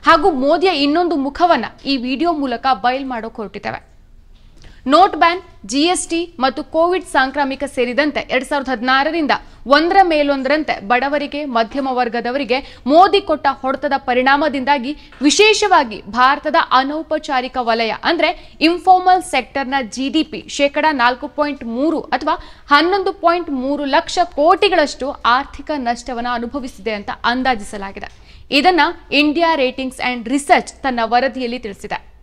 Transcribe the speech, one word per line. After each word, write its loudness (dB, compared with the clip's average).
ಹಾಗೂ 4
ಮೋದಿಯ 2
ಇನ್ನೊಂದು 0
ಮುಖವನ್ನ 0
ಈ -2
ವಿಡಿಯೋ -2
ಮೂಲಕ -4
ಬಯಲ್ -2
ಮಾಡೋಕ್ -10
ಹೊರಟಿದ್ದೇವೆ. -12
ನೋಟ್ 4
ಬ್ಯಾನ್, 2
ಜಿ -2
ಎಸ್ 0
ಟಿ -6
ಮತ್ತು -2
ಕೋವಿಡ್ 0
ಸಾಂಕ್ರಾಮಿಕ -2
ಸೇರಿದಂತೆ -2
ಎರಡ್ -4
ಸಾವಿರದ -4
ಹದಿನಾರರಿಂದ 0
ಒಂದರ 4
ಮೇಲೊಂದರಂತೆ 0
ಬಡವರಿಗೆ, -2
ಮಧ್ಯಮ -2
ವರ್ಗದವರಿಗೆ -2
ಮೋದಿ 6
ಕೊಟ್ಟ -2
ಹೊಡೆತದ -4
ಪರಿಣಾಮದಿಂದಾಗಿ 0
ವಿಶೇಷವಾಗಿ 4
ಭಾರತದ 0
ಅನೌಪಚಾರಿಕ -2
ವಲಯ -2
ಅಂದ್ರೆ -2
ಇನ್ಫಾರ್ಮಲ್ 4
ಸೆಕ್ಟರ್‌ನ -4
ಜಿ -6
ಡಿ 0
ಪಿ -8
ಶೇಕಡ 0
ನಾಲ್ಕು 0
ಪಾಯಿಂಟ್ -4
ಮೂರು -2
ಅಥವಾ -4
ಹನ್ನೊಂದು 2
ಪಾಯಿಂಟ್ 0
ಮೂರು -4
ಲಕ್ಷ 0
ಕೋಟಿಗಳಷ್ಟು 0
ಆರ್ಥಿಕ -4
ನಷ್ಟವನ್ನ -6
ಅನುಭವಿಸಿದೆ -8
ಅಂತ -8
ಅಂದಾಜಿಸಲಾಗಿದೆ. -4
ಇದನ್ನ 4
ಇಂಡಿಯಾ 2
ರೇಟಿಂಗ್ಸ್ -4
and -6
ರಿಸರ್ಚ್ 0
ತನ್ನ -4
ವರದಿಯಲ್ಲಿ -2
ತಿಳಿಸಿದೆ. -12